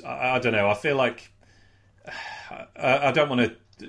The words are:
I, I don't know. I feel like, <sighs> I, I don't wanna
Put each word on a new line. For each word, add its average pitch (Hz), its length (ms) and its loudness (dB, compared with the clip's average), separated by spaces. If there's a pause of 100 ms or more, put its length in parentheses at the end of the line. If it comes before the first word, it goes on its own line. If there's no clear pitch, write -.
I, 127 300 -2
I 127 40 0
don't 120 140 2
know. 101 160 4
I 104 60 2
feel 143 200 -2
like, 123 360 0 (720)
<sighs> - 0 - (720)
I, 139 320 2
I 131 40 4
don't 147 180 2
wanna 123 260 2 (340)